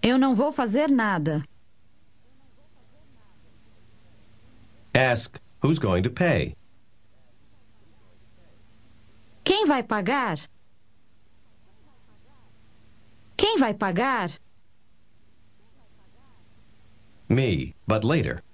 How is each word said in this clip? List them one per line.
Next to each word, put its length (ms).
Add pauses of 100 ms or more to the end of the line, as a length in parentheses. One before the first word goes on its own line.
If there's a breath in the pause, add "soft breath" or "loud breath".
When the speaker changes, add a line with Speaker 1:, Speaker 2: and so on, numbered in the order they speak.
Speaker 1:
Eu 160
não 160
vou 180
fazer 380
nada. 540 (3500)
Speaker 2:
Ask, 480 (220)
"Who's 160
going 240
to 80
pay?" 460 (3000)
Speaker 1:
Quem 200
vai 180
pagar? 560 (3000)
Quem 220
vai 140
pagar? 580 (3000)
Speaker 2:
Me, 460 (120)
but 180
later. 380 (120)